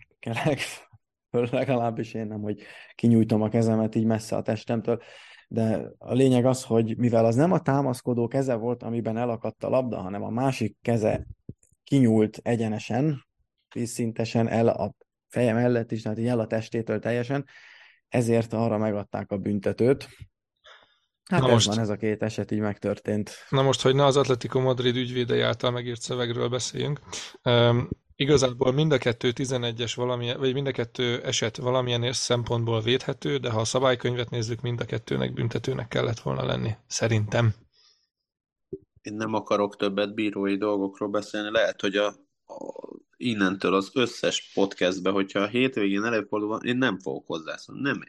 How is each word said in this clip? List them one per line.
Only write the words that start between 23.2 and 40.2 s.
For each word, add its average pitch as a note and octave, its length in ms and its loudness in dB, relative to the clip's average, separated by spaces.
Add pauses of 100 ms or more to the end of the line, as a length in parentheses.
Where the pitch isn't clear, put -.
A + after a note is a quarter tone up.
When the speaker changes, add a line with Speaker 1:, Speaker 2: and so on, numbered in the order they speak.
Speaker 2:
Na C3+ 120 2
most, C3+ 200 2
hogy C3+ 140 4
ne C#3+ 100 4
az C3+ 120 4
Atletico B2+ 420 2
Madrid B2+ 360 2
ügyvédei A#2+ 460 0
által A#2 300 0
megírt A#2+ 300 -6
szövegről A#2+ 480 -2
beszéljünk, B2+ 500 -4 (420)
öm, A#2+ 480 4 (300)
igazából C3 520 4
mind D3+ 200 2
a C3+ 60 6
kettő A#2+ 340 0
tizenegyes A#2+ 640 -4
valamilyen, B2 440 -2
vagy C3+ 140 2
mind C#3 140 -2
a C3+ 40 0
kettő B2 520 -2
eset A#2 340 -2
valamilyen B2 560 0
szempontból A#2 680 0
védhető, C3 560 0
de B2 120 -4
ha A2 100 0
a A2+ 60 0
szabálykönyvet B2 640 0
nézzük, A#2 320 -6
mind A#2+ 200 -4
a A#2 40 -6
kettőnek B2+ 480 -4
büntetőnek B2 540 -4
kellett A#2+ 320 -2
volna - 260 -4
lenni, A2 260 -2 (160)
szerintem. A2+ 680 0 (1500)
Speaker 3:
Én G#2+ 120 -12
nem A2 200 -4
akarok G#2 420 0
többet G2+ 380 -2
bírói G2+ 440 -2